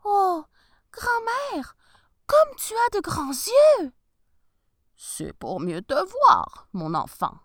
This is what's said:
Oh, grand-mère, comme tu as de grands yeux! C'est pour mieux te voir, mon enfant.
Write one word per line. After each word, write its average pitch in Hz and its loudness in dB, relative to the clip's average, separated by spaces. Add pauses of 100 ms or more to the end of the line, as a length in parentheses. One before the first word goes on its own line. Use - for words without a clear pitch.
Oh, 381 0 (480)
grand-mère, 466 -6 (500)
comme 605 2
tu - -10
as 466 -2
de 403 -2
grands 302 -6
yeux! 440 4 (1040)
C'est - -12
pour - -10
mieux 170 -6
te 220 -8
voir, 381 2
mon 160 -6
enfant. - -6